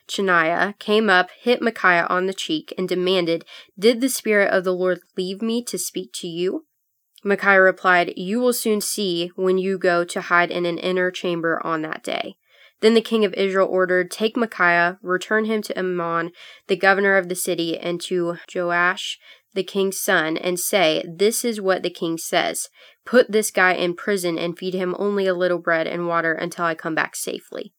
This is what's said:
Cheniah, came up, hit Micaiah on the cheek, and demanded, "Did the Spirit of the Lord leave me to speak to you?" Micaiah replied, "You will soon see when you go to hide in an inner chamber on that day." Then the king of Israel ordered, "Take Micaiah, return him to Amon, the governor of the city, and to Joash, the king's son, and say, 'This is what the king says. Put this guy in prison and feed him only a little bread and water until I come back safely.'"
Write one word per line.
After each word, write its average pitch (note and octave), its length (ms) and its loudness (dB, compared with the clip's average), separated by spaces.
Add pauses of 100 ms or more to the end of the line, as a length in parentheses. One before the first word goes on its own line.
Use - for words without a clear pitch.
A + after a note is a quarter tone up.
Cheniah, F3 680 0
came G#3+ 320 2
up, F#3 220 4
hit A#3+ 300 -2
Micaiah F#3+ 480 2
on F#3 180 0
the F#3+ 80 -4
cheek, - 420 -6
and F#3 100 -2
demanded, F3+ 560 0 (340)
"Did A3+ 240 2
the C4 80 0
Spirit G#3 420 0
of F#3 140 0
the F#3 80 0
Lord F3+ 260 0 (160)
leave F#3+ 260 -6
me A3+ 220 -2
to G3+ 160 -8
speak - 360 -8
to - 120 -10
you?" F3+ 380 -4 (580)
Micaiah G3 380 4
replied, F#3 540 4
"You F#3+ 240 -2
will B3 140 2
soon G#3+ 280 0
see F3 540 -4
when F#3 220 2
you F#3+ 220 -2
go F3 240 2
to F3 180 -6
hide F3 300 2
in F3 160 -2
an E3+ 100 -4
inner F#3 320 0
chamber E3+ 540 -2
on D#3+ 180 -2
that D#3 220 -8
day." - 320 -6 (440)
Then A3 140 6
the A3+ 80 6
king A3 240 2
of F#3+ 80 -2
Israel F#3+ 340 2
ordered, F3+ 440 2
"Take A3 260 -2
Micaiah, F3+ 640 2
return F#3 440 -2
him A3 180 -2
to - 140 -6
Amon, E3+ 540 -2 (360)
the G3 80 2
governor G3 420 4
of F3+ 100 0
the F3+ 80 -6
city, E3+ 400 -2
and F3 260 -4
to E3+ 360 -4 (160)
Joash, F3 640 -2 (380)
the F#3+ 80 -2
king's F#3+ 360 -2
son, E3 380 0
and F3+ 220 -4
say, D#3+ 480 2
'This G3 360 0
is A3+ 160 -2
what F#3+ 220 0
the F3+ 80 -2
king E3 300 -4
says. - 500 -2 (340)
Put A#3+ 280 4
this G#3+ 180 0
guy F#3 240 4
in F3 220 -2
prison F3 420 -2
and E3+ 180 -4
feed F#3 200 -6
him F3+ 240 -2
only G3+ 260 -2
a F#3+ 80 2
little F3+ 240 0
bread E3+ 300 0
and F3 200 -4
water E3 260 0
until E3+ 320 -4
I E3 100 -2
come D#3+ 180 -6
back D3+ 220 -2
safely.'" - 640 -10